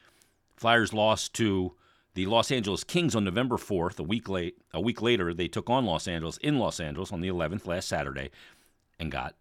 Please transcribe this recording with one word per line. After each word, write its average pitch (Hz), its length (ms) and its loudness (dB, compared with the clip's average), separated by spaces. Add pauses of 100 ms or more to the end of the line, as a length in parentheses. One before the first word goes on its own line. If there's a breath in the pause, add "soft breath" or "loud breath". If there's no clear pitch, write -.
(560 soft breath)
Flyers 113 380 6
lost 107 400 2
to 95 400 2 (400 soft breath)
the 92 140 -2
Los 113 240 4
Angeles 101 320 0
Kings 165 320 0
on 107 80 2
November 110 340 0
fourth. 90 420 -2
A 87 40 -6
week 98 260 -4
late, 90 300 -4 (120)
a - 80 -4
week 104 220 -2
later, 104 320 2
they 87 140 -2
took 95 200 -6
on 123 200 2
Los 80 200 -2
Angeles 82 300 -4
in 139 220 0
Los 92 200 0
Angeles 80 320 -6
on 87 100 -6
the 90 60 -2
eleventh 87 380 -2
last 87 220 -4
Saturday 69 420 -4 (680 loud breath)
and 80 120 -4
got 67 300 -6